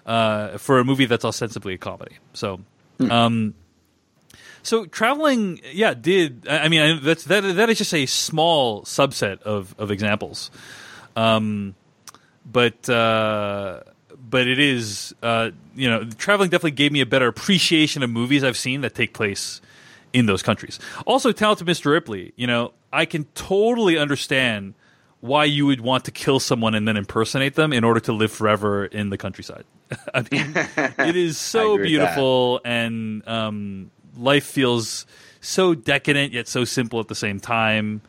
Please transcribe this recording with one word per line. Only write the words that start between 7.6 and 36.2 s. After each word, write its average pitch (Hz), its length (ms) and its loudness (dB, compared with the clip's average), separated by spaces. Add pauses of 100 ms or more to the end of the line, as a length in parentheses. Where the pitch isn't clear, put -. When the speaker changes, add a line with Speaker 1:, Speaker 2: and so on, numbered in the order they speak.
Speaker 1:
is 220 80 0
just 202 160 -2
a 147 120 2
small 151 760 0
subset 127 600 -2
of, 101 360 -6
of 104 140 -4
examples. 104 580 -4 (640)
Um, 110 600 0 (680)
but, 120 460 2
uh, 107 880 0 (480)
but 123 200 2
it 127 100 0
is, 120 640 0
uh, 113 280 0 (260)
you 131 120 0
know, 113 160 0
traveling 190 460 0
definitely 165 220 2
gave 143 180 2
me 147 100 2
a 127 60 2
better 127 220 2
appreciation 156 720 2
of 120 80 -2
movies 120 320 0
I've 127 140 0
seen 131 240 -4
that 120 160 -6
take 120 160 -4
place - 480 -6 (520)
in 123 140 4
those 98 160 2
countries. - 380 -4 (260)
Also, 254 240 2
Talented 208 380 0
Mister 160 220 0
Ripley, 113 440 -2
you 123 140 -6
know, 120 240 0 (200)
I 151 120 0
can 160 200 -4 (100)
totally 208 640 2
understand 131 800 -2 (460)
why 143 240 2
you 147 220 2
would 139 140 2
want 123 260 -2
to - 40 -12
kill 135 300 0
someone 113 340 0
and 107 140 0
then 110 80 2
impersonate 113 580 -2
them 156 180 2
in 117 120 2
order 113 160 4
to 120 120 -2
live 107 200 0
forever 104 520 0
in 104 260 -6
the 98 80 -4
countryside. - 460 -12 (260)
<laughs> - 240 -10
I 127 140 -2
mean, 147 260 -4
Speaker 2:
<laughs> 160 220 -4 (220)
Speaker 1:
it 151 160 2
is 170 240 0
so - 220 -2
Speaker 2:
I - 20 2
agree 214 100 2
with 202 100 2
that. 196 40 0
Speaker 1:
beautiful, 131 800 2
and, 113 640 -4
um, 104 600 -6 (280)
life 135 280 2
feels 120 580 0 (380)
so 185 320 2
decadent 143 580 0